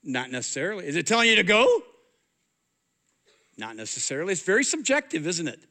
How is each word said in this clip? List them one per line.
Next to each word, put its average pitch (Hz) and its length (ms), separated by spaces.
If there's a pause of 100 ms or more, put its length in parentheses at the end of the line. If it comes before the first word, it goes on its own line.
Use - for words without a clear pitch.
Not 127 280
necessarily. 147 560
Is 143 100
it 160 100
telling 233 220
you 220 80
to 214 60
go? 233 400 (1800)
Not 110 180
necessarily. 135 560
It's 185 100
very 220 220
subjective, 294 640
isn't 170 220
it? 107 120 (100)